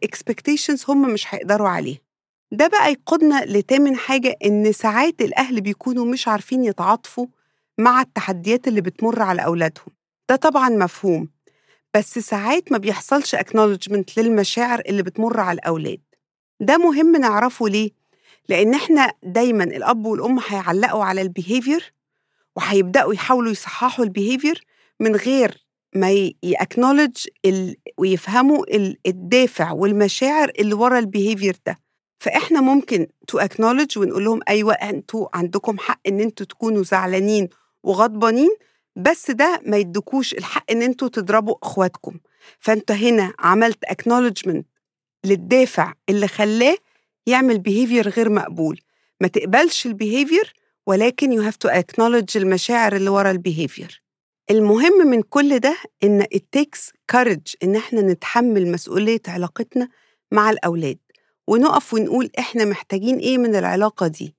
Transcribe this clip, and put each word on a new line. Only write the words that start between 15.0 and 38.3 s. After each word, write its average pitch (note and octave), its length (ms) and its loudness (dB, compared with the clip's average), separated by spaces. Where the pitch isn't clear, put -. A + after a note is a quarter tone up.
بتمر A3 360 -2
على F#3 160 -2
الأولاد. E3 460 -6
ده A#3+ 180 4
مهم E4 380 4
نعرفه A#3+ 520 0
ليه؟ G#3 240 0
لأن G#3 240 4
إحنا C#4+ 400 2
دايمًا A3 400 0
الأب G#3 420 -2
والأم A3+ 420 0
هيعلقوا G3+ 560 -2
على F#3+ 180 -2
البيهيفير A3+ 720 -4
وهيبدأوا G3 580 2
يحاولوا A#3 380 0
يصححوا B3 540 -4
البيهيفير B3+ 600 -2
من A3 160 2
غير B3 500 0
ما F#3+ 160 2
ي-، G3 320 2
يأكنولج B3+ 720 2
ال-، F#3 300 0
ويفهموا G#3+ 800 2
ال-، G3 300 0
الدافع F#3 680 0
والمشاعر G#3 880 0
اللي G#3 140 0
ورا A#3+ 260 2
البيهيفير G3+ 560 -2
ده. - 140 -6
فإحنا - 420 0
ممكن C4 460 2
to C#3+ 80 -2
acknowledge A3+ 580 0
ونقول G3 280 -2
لهم: A3 140 0
"أيوة، G#3+ 240 2
أنتوا - 600 -6
عندكم F3+ 460 -4
حق - 280 -6
إن G3 120 0
أنتوا G#3 260 -4
تكونوا G#3+ 380 -2
زعلانين F#3+ 640 0
وغضبانين، A3+ 640 2